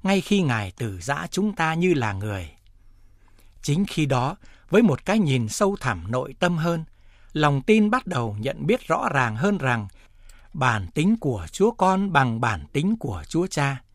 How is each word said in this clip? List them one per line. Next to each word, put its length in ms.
ngay 180
khi 200
Ngài 360
từ 240
giã 300
chúng 240
ta 180
như 200
là 200
người. 380
Chính 240
khi 200
đó, 300
với 120
một 240
cái 140
nhìn 300
sâu 300
thẳm 320
nội 280
tâm 180
hơn, 280
lòng 280
tin 280
bắt 180
đầu 320
nhận 260
biết 220
rõ 260
ràng 220
hơn 220
rằng 300
bản 400
tính 240
của 340
Chúa 200
Con 400
bằng 300
bản 320
tính 260
của 280
Chúa 200
Cha. 340